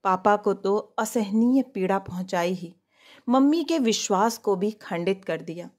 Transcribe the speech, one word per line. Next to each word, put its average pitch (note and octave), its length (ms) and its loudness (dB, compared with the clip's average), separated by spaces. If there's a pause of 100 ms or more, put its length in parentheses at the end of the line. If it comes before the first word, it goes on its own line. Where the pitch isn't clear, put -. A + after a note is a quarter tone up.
पापा F#3+ 320 2
को G3+ 180 0
तो G3 240 0 (220)
असहनीय A3+ 600 2
पीड़ा G3 380 -2
पहुंचाई F3+ 520 -4
ही, F#3 240 -8 (540)
मम्मी C#4+ 340 4
के E4 160 0
विश्वास A3+ 580 0
को G3+ 180 0
भी G3+ 160 -2
खंडित F#3+ 540 -6
कर D#3+ 160 -6
दिया। E3+ 380 -14